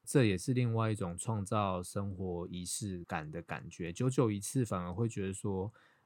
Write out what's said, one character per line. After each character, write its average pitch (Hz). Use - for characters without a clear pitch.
这 139
也 98
是 127
另 123
外 113
一 107
种 90
创 107
造 95
生 98
活 90
仪 87
式 90
感 78
的 82
感 -
觉。 85
久 123
久 127
一 104
次 131
反 98
而 90
会 104
觉 104
得 95
说， 98